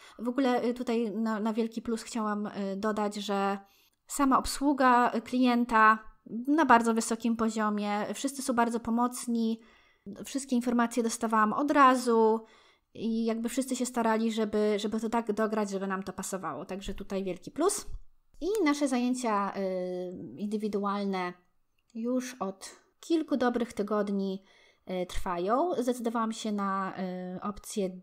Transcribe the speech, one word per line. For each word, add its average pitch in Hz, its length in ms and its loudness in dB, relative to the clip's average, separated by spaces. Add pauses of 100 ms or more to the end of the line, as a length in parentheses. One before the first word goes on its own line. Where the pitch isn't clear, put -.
(180)
W 226 100 -6
ogóle, 247 360 0
y, 240 100 0
tutaj 240 360 -2
na, 220 300 -2
na 220 120 -2
wielki 226 300 -4
plus 226 200 -4
chciałam, 214 440 -4
y, 196 300 -6
dodać, 208 380 -2
że 196 440 -2 (480)
sama 269 320 4
obsługa, 254 760 4
y, 226 60 0
klienta 240 800 6 (480)
na 302 180 6
bardzo 233 300 8
wysokim 226 420 0
poziomie, 208 800 0
wszyscy 269 280 -4
są 262 120 0
bardzo 233 260 2
pomocni, 233 800 0 (640)
wszystkie - 320 -4
informacje 240 460 0
dostawałam 220 500 0
od 285 180 0
razu 247 680 6 (540)
i 226 300 -2
jakby 226 240 -2
wszyscy 254 280 -2
się 247 100 -2
starali, 226 460 0
żeby, 214 460 2
żeby 220 220 -2
to 226 80 -2
tak 226 240 0
dograć, 214 380 0
żeby 196 160 -4
nam 190 160 -4
to - 100 -10
pasowało. 180 520 -8
Także 190 300 -8
tutaj 196 300 -6
wielki 180 260 -8
plus. 359 360 0 (540)
I 381 240 0
nasze 294 240 2
zajęcia, 247 680 0
y, 196 40 -4 (760)
indywidualne 202 960 -2 (640)
już 247 460 -4
od 190 300 -8 (300)
kilku 311 360 0
dobrych 240 360 0
tygodni, 202 680 -2 (480)
y, 180 160 -4
trwają. 208 720 0
Zdecydowałam 233 540 -2
się 220 200 -6
na, 196 420 -2 (420)
y, - 40 -10
opcję 190 640 -6